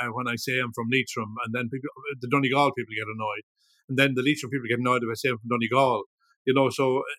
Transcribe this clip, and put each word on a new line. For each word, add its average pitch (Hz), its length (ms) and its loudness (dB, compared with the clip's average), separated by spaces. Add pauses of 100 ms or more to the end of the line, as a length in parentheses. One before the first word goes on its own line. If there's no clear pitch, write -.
uh, 123 60 -2
when 123 200 -4
I 117 100 -2
say 127 220 -2
I'm 120 140 -4
from 117 180 -6
Leitrim, 117 420 -2 (120)
and 113 80 -6
then 120 180 -4
people, 135 180 -8 (300)
the 123 80 -8
Donegal 139 460 2
people 117 240 -8
get 107 100 -4
annoyed, 107 360 -6 (460)
and 131 80 -2
then 135 180 4
the 127 80 0
Leitrim 143 260 0
people 135 180 -4
get 117 120 2
annoyed 123 240 4
if 113 60 -2
I 117 40 -2
say 131 160 -2
I'm 120 80 -2
from 117 120 -10
Donegal, 120 540 2 (420)
you 131 100 4
know. 135 160 6
So, 131 260 2
uh, 139 40 0 (180)